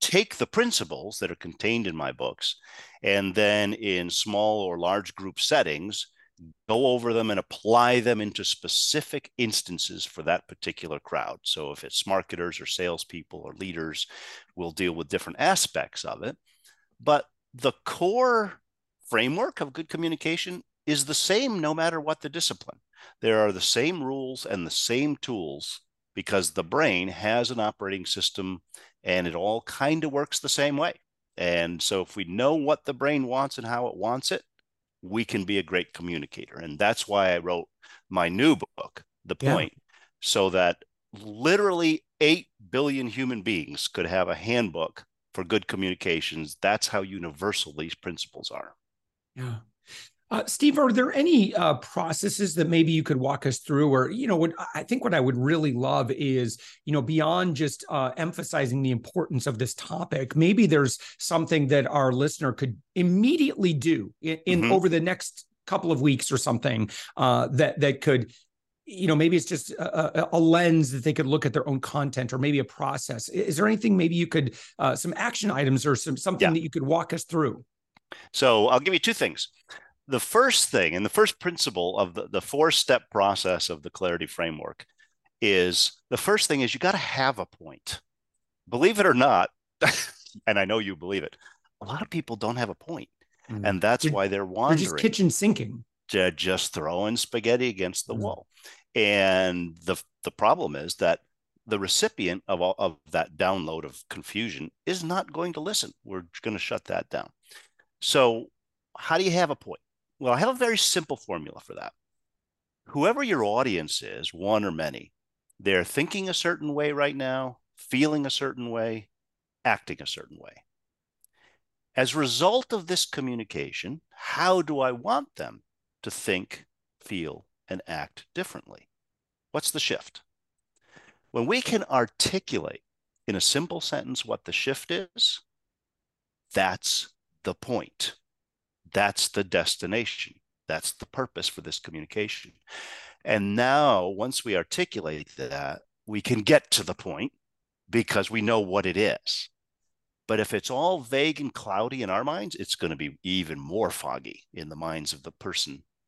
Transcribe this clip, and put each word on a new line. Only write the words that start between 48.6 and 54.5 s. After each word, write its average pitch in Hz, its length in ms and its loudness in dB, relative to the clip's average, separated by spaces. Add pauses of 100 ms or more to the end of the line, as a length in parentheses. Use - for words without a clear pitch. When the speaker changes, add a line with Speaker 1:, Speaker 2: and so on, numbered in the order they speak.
Speaker 2:
Yeah. 123 220 -8 (760)
Uh, 220 140 0
Steve, 285 320 4
are 262 140 6
there 254 200 4
any, 285 420 6
uh, 160 200 4
processes 175 800 -2
that 165 140 2
maybe 165 240 6
you 160 100 4
could 151 140 0
walk 135 300 0
us 131 140 0
through? 147 320 4
Or, 131 180 4
you 247 180 -4
know, 190 80 4
what 165 160 4 (220)